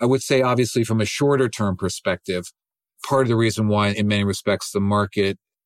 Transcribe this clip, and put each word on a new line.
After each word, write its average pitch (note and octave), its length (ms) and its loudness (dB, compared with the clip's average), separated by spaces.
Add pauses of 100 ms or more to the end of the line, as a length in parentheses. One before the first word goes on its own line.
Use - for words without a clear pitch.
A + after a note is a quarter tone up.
I B2 60 0
would C3 160 2
say, C3 200 2
obviously, B2 420 0
from A2+ 160 0
a A2 40 0
shorter C#3 440 0
term G2+ 280 -2
perspective, F2+ 680 -4 (600)
part C3+ 180 2
of B2 60 2
the A#2 80 2
reason A2+ 300 2
why, G#2 220 2
in G#2 180 0
many G#2 160 0
respects, G2 480 -2
the G2+ 80 -4
market G2+ 600 0 (280)